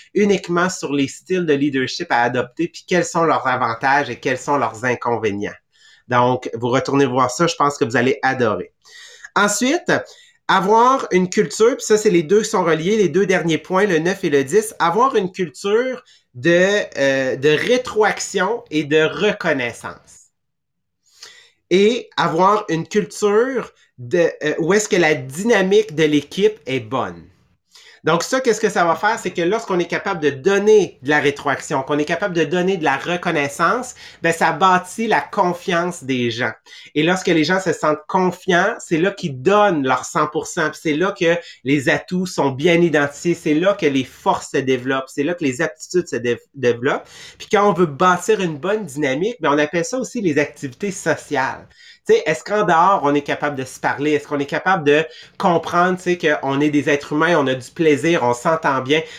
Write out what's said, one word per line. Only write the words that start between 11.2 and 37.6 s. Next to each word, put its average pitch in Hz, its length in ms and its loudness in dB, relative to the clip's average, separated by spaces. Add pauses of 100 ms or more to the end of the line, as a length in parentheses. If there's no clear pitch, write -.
culture, 214 480 2
puis - 80 -12
ça, 220 100 4
c'est 214 140 4
les 170 140 4
deux 196 180 4
qui 214 80 -4
sont 185 140 0
reliés, 165 340 2
les 190 120 4
deux 180 180 2
derniers 165 320 2
points, 185 260 0
le 175 140 2
neuf 180 240 -2
et 165 80 0
le 139 120 2
dix, 190 360 0
avoir 208 360 2
une 190 160 0
culture 208 720 -2 (300)
de, 170 320 4 (320)
euh, 135 380 0
de 135 140 2
rétroaction 196 1200 0
et 151 120 -2
de 151 200 2
reconnaissance. 147 1120 -4 (1600)
Et 208 460 2
avoir 180 500 2
une 160 200 -4
culture 208 840 0 (260)
de, 160 320 0 (120)
euh, 147 140 -2
où 170 160 0
est-ce 208 160 0
que 208 60 0
la 160 180 2
dynamique 190 800 0
de 156 100 0
l'équipe 170 600 0
est 131 140 -4
bonne. 107 460 -6 (800)
Donc 165 180 0
ça, 262 160 -2
qu'est-ce 233 220 0
que 202 80 2
ça 185 160 0
va 165 100 2
faire ? 214 240 -2
C'est 185 120 -6
que 180 100 -6
lorsqu'on 196 360 -2
est 175 80 0
capable 185 360 -4
de 147 80 2
donner 196 720 2
de 131 80 -8
la 151 100 4
rétroaction, 139 640 -2
qu'on 147 160 -2
est 151 60 0
capable 175 280 -4
de 165 120 2
donner 180 320 0
de 151 80 -4
la 135 100 2
reconnaissance, 170 960 -2 (280)
ben, 165 100 0
ça - 220 0
bâtit 185 540 0
la 175 120 2
confiance 175 840 -2
des 123 260 0
gens. 113 220 -4 (420)
Et 151 80 2
lorsque 180 240 0
les 170 160 2
gens 185 160 0
se 190 140 -2